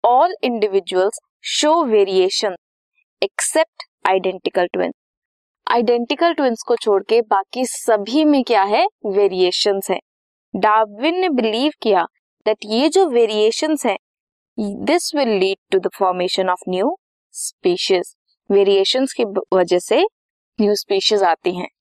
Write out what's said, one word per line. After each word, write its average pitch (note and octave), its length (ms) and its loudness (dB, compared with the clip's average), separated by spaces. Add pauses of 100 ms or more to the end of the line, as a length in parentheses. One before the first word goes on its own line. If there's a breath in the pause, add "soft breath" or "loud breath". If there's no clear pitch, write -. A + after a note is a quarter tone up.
All B3+ 220 4 (160)
individuals G3 680 0 (460)
show D#4 300 2
variation G3 680 0 (680)
except - 840 -4
identical F#3 680 -2
twin। F3+ 160 -4 (760)
आइडेंटिकल A#3+ 680 0
ट्विन्स B3+ 280 -2
को A#3+ 140 0
छोड़ G3 280 0
के A3+ 180 2
बाकी G3+ 440 -2
सभी B3+ 580 0
में C#4+ 200 4
क्या G#3+ 180 2
है? A3+ 240 2 (200)
वेरिएशंस F#3+ 840 0
हैं। F3+ 100 -2 (560)
डार्विन G#3+ 600 0
ने F#4 120 0
बिलीव B3 440 0 (100)
किया F#3+ 240 2 (380)
that G#3+ 200 0
ये A3+ 240 0
जो F#4 180 4
वेरिएशंस A#3 800 0
हैं, G3 120 -2 (600)
this G#3+ 540 -2
will A3 260 0
lead F#3+ 160 0 (180)
to F#3 120 0
the F3+ 60 -4 (100)
formation F#3 440 0
of F#3 280 -4
new G3+ 160 0 (440)
species। - 840 -2 (340)
वेरिएशंस G3+ 640 2
की A#3+ 120 -2
ब-, G3+ 180 -6 (100)
वजह F3+ 260 2
से C4 260 2 (560)
न्यू G#3 140 2
स्पीशीज G#3+ 480 0
आती F3+ 340 0
हैं। F3+ 120 -8 (120)